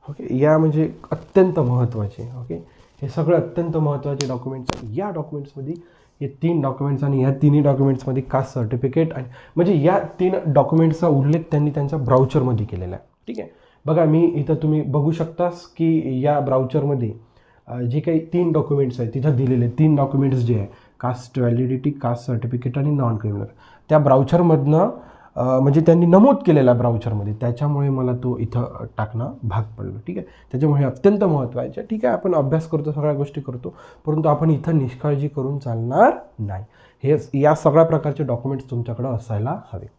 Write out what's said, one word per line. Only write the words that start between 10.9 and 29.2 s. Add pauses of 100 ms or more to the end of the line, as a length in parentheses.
उल्लेख
त्यांनी
त्यांच्या
ब्राउचरमध्ये
केलेला
आहे, (220)
ठीक
आहे. (360)
बघा,
मी (140)
इथं
तुम्ही
बघू
शकतास
की
या
ब्राउचरमध्ये, (540)
अ,
जे
काही (140)
तीन
documents
आहेत
तिथं
दिलेले
तीन
documents
जे
आहे, (320)
CAST
validity,
CAST
certificate
आणि
नॉन
क्रिमिनल, (440)
त्या
ब्राउचरमधनं, (460)
अ,
म्हणजे
त्यांनी
नमूद (100)
केलेला
ब्राउचरमध्ये,
त्याच्यामुळे
मला
तो
इथं (120)
टाकणं (100)